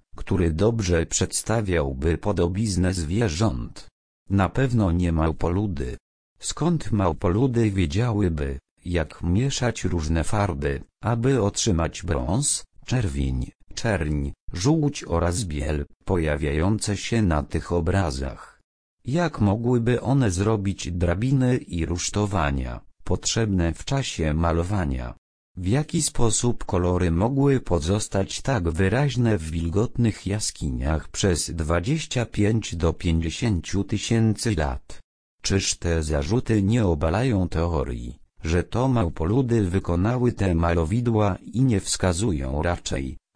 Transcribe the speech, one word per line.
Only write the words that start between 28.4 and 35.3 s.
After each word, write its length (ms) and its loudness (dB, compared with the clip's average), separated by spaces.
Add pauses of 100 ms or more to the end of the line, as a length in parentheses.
tak 260 0
wyraźne 720 2
w 120 -8
wilgotnych 760 0
jaskiniach 840 -4
przez 420 0
dwadzieścia 760 -2
pięć 500 0
do 160 2
pięćdziesięciu 920 0
tysięcy 720 0
lat? 460 -4 (420)